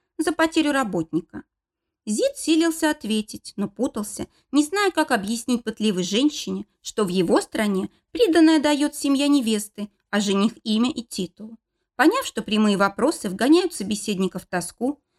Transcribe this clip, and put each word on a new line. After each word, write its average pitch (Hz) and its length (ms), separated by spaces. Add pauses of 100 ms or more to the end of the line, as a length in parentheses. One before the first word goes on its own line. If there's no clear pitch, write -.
(180)
за 320 160
потерю 320 380
работника? 277 720 (600)
Зид 453 300
силился 320 540
ответить, 220 680
но 202 140
путался, - 580 (240)
не 294 120
зная, 381 280
как 311 200
объяснить 233 520
пытливой 214 400
женщине, 202 640 (160)
что - 240
в - 20
его 185 340
стране 208 480 (220)
приданое 320 480
дает 294 340
семья 277 340
невесты, 220 640 (240)
а 202 60
жених 202 340 (100)
имя 226 280
и - 100
титул. 214 560 (380)
Поняв, 427 280
что - 200
прямые 208 340
вопросы 196 520
вгоняют 302 440
собеседника 190 640
в 175 80
тоску, 220 560 (180)